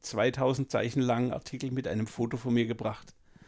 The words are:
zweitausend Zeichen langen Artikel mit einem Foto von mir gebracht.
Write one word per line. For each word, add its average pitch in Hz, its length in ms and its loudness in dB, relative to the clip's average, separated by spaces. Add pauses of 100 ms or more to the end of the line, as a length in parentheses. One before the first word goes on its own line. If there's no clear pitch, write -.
zweitausend 131 680 0
Zeichen 120 320 2
langen 123 300 2
Artikel 135 380 -6
mit 127 160 -4
einem 110 200 0
Foto 117 320 -4
von 120 160 0
mir 117 100 6
gebracht. 113 480 -4 (360)